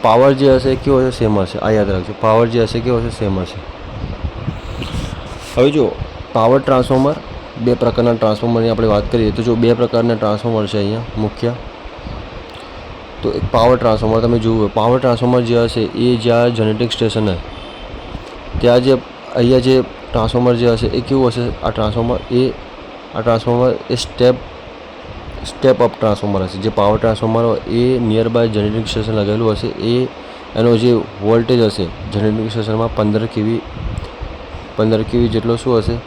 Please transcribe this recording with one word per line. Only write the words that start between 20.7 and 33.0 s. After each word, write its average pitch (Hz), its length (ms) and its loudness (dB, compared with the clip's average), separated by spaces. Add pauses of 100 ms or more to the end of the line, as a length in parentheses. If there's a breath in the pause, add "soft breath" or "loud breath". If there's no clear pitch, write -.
એ - 140 -2
કેવું 131 280 2
હશે? 117 120 -2 (220)
આ 110 80 0
ટ્રાન્સફોર્મર 113 640 -2
એ, 127 180 2 (640)
આ 107 60 -4
ટ્રાન્સફોર્મર 120 540 2 (160)
એ - 40 0
સ્ટેપ, 123 400 2 (1120)
સ્ટેપ - 360 2
અપ 117 80 4 (100)
ટ્રાન્સફોર્મર 101 420 0
હશે. 92 160 -6
જે 101 100 -2
પાવર 104 300 2
ટ્રાન્સફોર્મર 113 460 2
હોય 113 140 2
એ 123 400 0
nearby 113 500 2
જનરેટિંગ 107 380 0
સ્ટેશન 110 260 -2
લગાવેલું 107 400 0
હશે 104 140 -4
એ 120 420 0 (480 loud breath)
એનો 117 200 4
જે 117 240 4 (220)
વોલ્ટેજ 117 380 4
હશે 104 240 2
જનરેટિંગ 107 680 -2
સ્ટેશનમાં 110 460 -2
પંદર 107 300 0